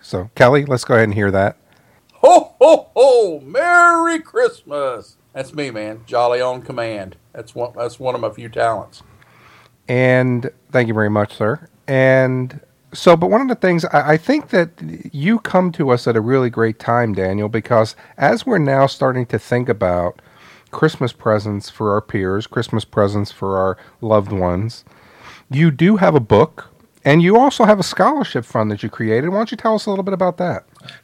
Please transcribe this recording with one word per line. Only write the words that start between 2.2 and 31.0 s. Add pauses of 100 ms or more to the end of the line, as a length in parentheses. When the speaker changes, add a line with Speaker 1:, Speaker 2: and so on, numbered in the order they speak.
Speaker 2:
ho,
ho!
Merry
Christmas! (180)
That's
me,
man.
Jolly
on
command. (160)
That's
one,
that's
one
of
my
few
talents. (840)
Speaker 1:
And (220)
thank
you
very
much,
sir. (180)
And (320)
so,
but
one
of
the
things,
I,
I
think
that (420)
you
come
to
us
at
a
really
great
time,
Daniel,
because (220)
as
we're
now
starting
to
think
about (520)
Christmas
presents
for
our
peers,
Christmas
presents
for
our (240)
loved
ones, (680)
you
do
have
a
book, (320)
and
you
also
have
a
scholarship
fund
that
you
created.
Why
don't
you
tell
us
a
little
bit
about
that? (380)